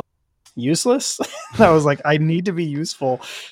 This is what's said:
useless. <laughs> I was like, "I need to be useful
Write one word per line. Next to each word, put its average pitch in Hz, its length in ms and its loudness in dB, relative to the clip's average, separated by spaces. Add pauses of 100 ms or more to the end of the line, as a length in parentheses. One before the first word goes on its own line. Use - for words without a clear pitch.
(560)
useless. 170 640 0 (200)
<laughs> - 200 -4
I 214 120 8
was 156 140 4
like, 143 180 0
"I 151 140 2
need 165 280 0
to 196 80 -2
be 170 120 -4
useful 143 560 -4 (300)